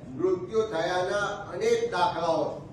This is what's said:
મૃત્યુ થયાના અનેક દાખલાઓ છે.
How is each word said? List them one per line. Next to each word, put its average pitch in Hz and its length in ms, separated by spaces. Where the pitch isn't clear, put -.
મૃત્યુ 185 460
થયાના 185 640
અનેક 220 640
દાખલાઓ 175 540
છે. - 280